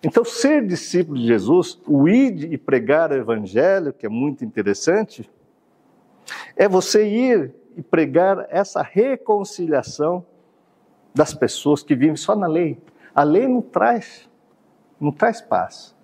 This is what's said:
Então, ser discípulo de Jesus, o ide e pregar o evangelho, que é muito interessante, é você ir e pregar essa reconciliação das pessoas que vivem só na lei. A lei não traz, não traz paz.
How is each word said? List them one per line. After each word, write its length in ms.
Então, 220
ser 420
discípulo 500
de 80
Jesus, 600
o 220
ide 380
e 100
pregar 540
o 40
evangelho, 800
que 120
é 40
muito 340
interessante, 880
é 100
você 400
ir 480
e 40
pregar 680
essa 320
reconciliação 1400
das 200
pessoas 500
que 120
vivem 200
só 200
na 120
lei. 340
A 100
lei 240
não 140
traz, 680
não 120
traz 280
paz. 640